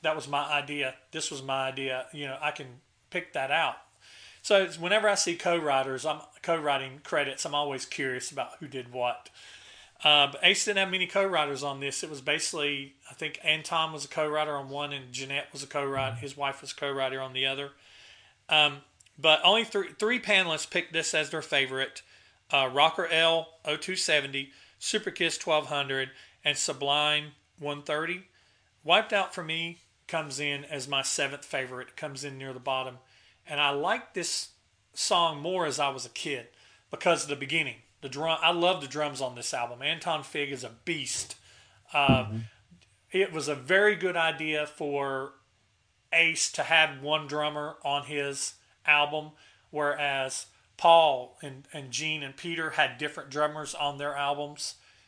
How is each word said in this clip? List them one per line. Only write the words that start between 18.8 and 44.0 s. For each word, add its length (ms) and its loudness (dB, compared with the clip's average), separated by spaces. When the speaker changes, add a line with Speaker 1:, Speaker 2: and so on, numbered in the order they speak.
Speaker 1:
but 260 6
only 200 6
three, 240 -2
three 220 2
panelists 500 2
picked 220 -2
this 220 -2
as 160 0
their 120 -4
favorite. 600 -2
Uh, 200 4
Rocker 360 4
L 400 4
oh 120 0
two 200 -6
seventy, 560 0
Super 320 -2
Kiss 260 0
twelve 300 0
hundred, 440 -2
and 120 2
Sublime 760 0
one 240 -6
thirty. 400 -4
Wiped 280 4
Out 220 0
for 100 -8
me 360 -6
comes 340 -6
in 240 -4
as 240 -8
my 140 -2
seventh 420 -2
favorite. 440 -6
It 80 -20
comes 280 -10
in 140 -10
near 160 -8
the 60 -14
bottom. 380 -4
And 140 -4
I 100 4
liked 440 0
this 360 -4
song 460 2
more 260 0
as 140 -2
I 100 4
was 160 -8
a 40 -14
kid 380 -6
because 340 2
of 40 -12
the 80 -2
beginning. 400 -2
The 80 -8
drum, 320 0
I 120 -4
love 280 2
the 60 -10
drums 340 -4
on 140 -6
this 180 -8
album. 300 -6
Anton 400 -4
Fig 300 -6
is 120 -8
a 60 -10
beast. 500 -6
Uh, 320 4
Speaker 2:
Mm-hmm. 140 -6
Speaker 1:
it 220 0
was 160 -4
a 60 0
very 420 4
good 200 -2